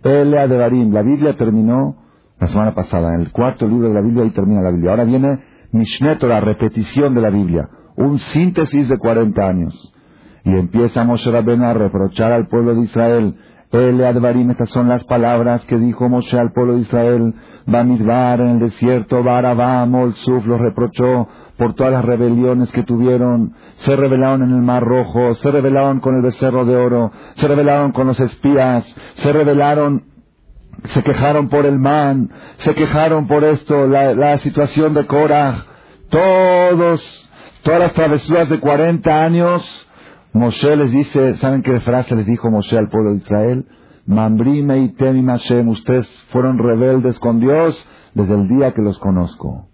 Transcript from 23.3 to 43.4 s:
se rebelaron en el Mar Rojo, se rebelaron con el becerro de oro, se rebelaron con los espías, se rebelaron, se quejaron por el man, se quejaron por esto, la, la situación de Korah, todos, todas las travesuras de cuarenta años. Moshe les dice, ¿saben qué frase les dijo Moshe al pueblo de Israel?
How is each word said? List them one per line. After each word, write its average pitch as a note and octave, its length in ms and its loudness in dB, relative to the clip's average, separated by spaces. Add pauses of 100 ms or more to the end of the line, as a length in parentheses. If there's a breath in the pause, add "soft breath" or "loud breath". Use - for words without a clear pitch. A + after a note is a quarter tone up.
se C#3 200 -2
rebelaron C3 460 0
en B2+ 100 0
el B2+ 100 2
Mar B2 220 0
Rojo, A#2+ 520 0
se C#3+ 140 -2
rebelaron C#3 520 0
con C3 160 0
el B2+ 40 0
becerro B2+ 440 -2
de B2 100 2
oro, A#2+ 380 0 (220 loud breath)
se D3 120 -2
rebelaron C#3+ 460 2
con C3 120 0
los C3 140 -2
espías, C3 640 0 (300 loud breath)
se - 180 -2
rebelaron, C#3+ 720 0 (800)
se - 200 -2
quejaron C#3+ 440 0
por C#3+ 180 2
el C#3+ 140 2
man, C#3 520 0 (260 loud breath)
se D3+ 180 -2
quejaron D3+ 540 0
por D3 160 2
esto, C#3+ 420 0
la, C#3 260 2
la D3 260 2
situación D3+ 540 0
de D3 140 0
Korah, D3 560 0 (460 loud breath)
todos, F3+ 1200 0 (300 loud breath)
todas D#3+ 180 2
las F3 140 0
travesuras D#3 560 0
de D#3 100 -2
cuarenta D#3 640 0
años. E3+ 400 0 (680 loud breath)
Moshe A#2+ 420 0
les C#3+ 160 0
dice, C3+ 460 0
¿saben C3+ 240 -2
qué B2+ 180 0
frase B2 380 -2
les G#2+ 80 -2
dijo A2+ 260 -2
Moshe A2 260 0
al G#2+ 120 0
pueblo G#2+ 220 0
de G#2 80 -2
Israel? A2 480 -2 (380 soft breath)